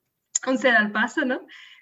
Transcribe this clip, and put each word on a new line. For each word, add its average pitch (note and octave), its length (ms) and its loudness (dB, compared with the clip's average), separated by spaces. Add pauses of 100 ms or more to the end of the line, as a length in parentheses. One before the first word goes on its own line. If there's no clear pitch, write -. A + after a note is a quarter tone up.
(480)
un C4 100 0
ceder A#3 200 4
al G#3 140 2
paso, A#3 340 -2
¿no? C4 160 -4 (400)